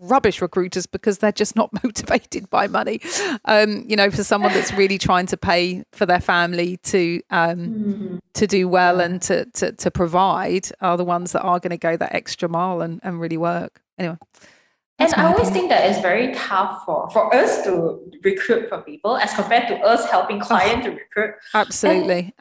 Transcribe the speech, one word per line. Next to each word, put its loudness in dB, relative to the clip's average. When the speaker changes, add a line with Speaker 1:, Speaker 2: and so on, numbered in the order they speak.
Speaker 1:
rubbish 2
recruiters -2
because -2
they're 2
just -2
not 0
<laughs> -8
motivated -4
by 0
money. -4
Um, 2
you -2
know, 4
for -2
someone 2
that's 0
really 2
trying 0
to -4
pay 0
for -2
their 4
family 0
to, 0
um, 0
Speaker 2:
Mm. -6
Speaker 1:
to 0
do 2
well 4
Speaker 2:
Yeah. 2
Speaker 1:
and -4
to, 0
to, -4
to -4
provide 0
are 2
the -2
ones -2
that 0
are 2
gonna -6
go 0
that -4
extra -6
mile -2
and, -6
and -8
really -4
work. -4
Anyway. -6
Speaker 2:
And 4
Speaker 1:
That's 0
Speaker 2:
I 4
Speaker 1:
my 4
Speaker 2:
always 2
Speaker 1:
opinion. 0
Speaker 2:
think 2
that 4
it's 0
very 0
tough -2
for, -4
for 4
us 2
to -2
recruit 0
for -8
people -4
as -2
compared 0
to -2
us 2
helping 0
Speaker 1:
Oh, -8
Speaker 2:
clients 2
to -6
recruit. -6
Speaker 1:
absolutely, 2
Speaker 2:
And -8